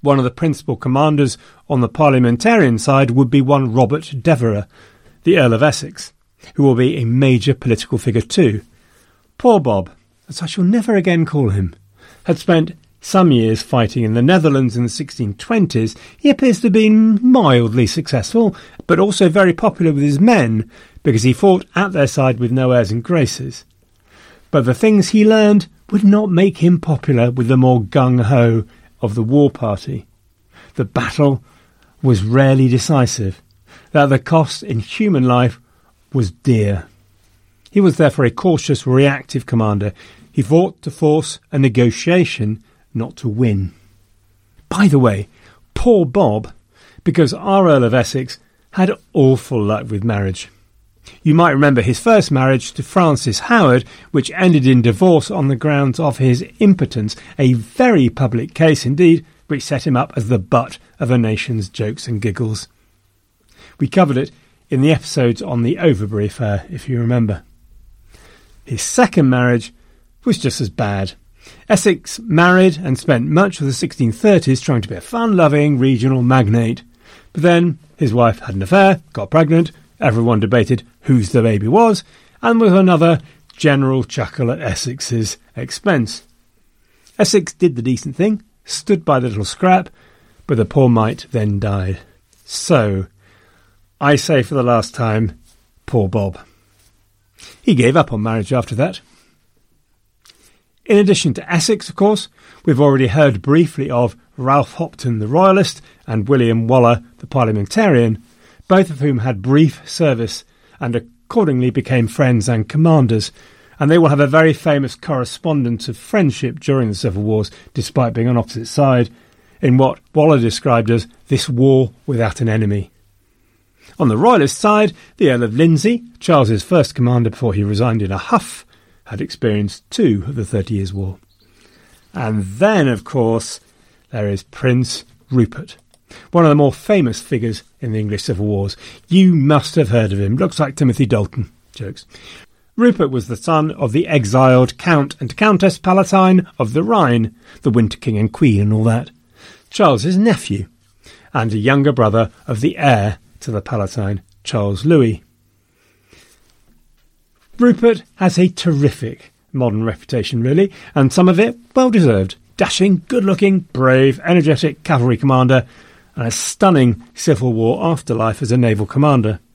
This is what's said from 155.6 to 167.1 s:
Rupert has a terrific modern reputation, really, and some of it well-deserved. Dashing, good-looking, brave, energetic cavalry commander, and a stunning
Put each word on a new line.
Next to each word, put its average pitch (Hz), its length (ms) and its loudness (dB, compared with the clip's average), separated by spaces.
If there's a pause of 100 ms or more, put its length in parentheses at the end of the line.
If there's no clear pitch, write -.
Rupert 233 440 2 (140)
has 180 220 0
a 180 100 4
terrific 143 840 -4 (200)
modern 113 300 -2
reputation, 113 600 -4
really, 165 280 2 (240)
and 135 180 4
some 185 160 4
of 180 120 2
it 233 160 0 (180)
well-deserved. 165 600 2 (220)
Dashing, 190 500 0
good-looking, 196 520 0 (120)
brave, 131 480 2
energetic 156 640 0
cavalry 123 340 0
commander, 127 500 2 (480)
and 117 120 -6
a 117 40 -4
stunning 131 720 2 (120)